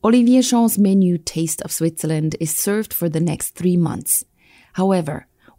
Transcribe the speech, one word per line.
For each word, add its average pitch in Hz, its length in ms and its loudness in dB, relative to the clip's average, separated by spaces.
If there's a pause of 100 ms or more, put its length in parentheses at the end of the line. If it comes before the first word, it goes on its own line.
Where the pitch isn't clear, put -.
Olivier 247 380 6
Jean's 233 380 2
menu 190 380 4
Taste 160 440 -6
of - 120 -10
Switzerland 156 680 -2
is 160 160 -4
served 208 380 -4
for 170 160 -2
the 156 100 -2
next - 320 -4
three 180 260 0
months. - 460 -2 (500)
However, 185 540 -2 (320)